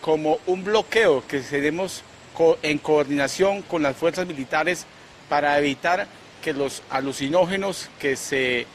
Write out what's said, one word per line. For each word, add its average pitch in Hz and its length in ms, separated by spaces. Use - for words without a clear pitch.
como 156 420
un 185 180
bloqueo 202 640
que 143 140
tenemos 151 640
co-, 165 280
en 151 140
coordinación 147 880
con 170 200
las 139 140
fuerzas 170 300
militares 156 580
para 147 280
evitar 170 480
que 160 100
los 139 380
alucinógenos 165 1080
que 135 160
se 127 600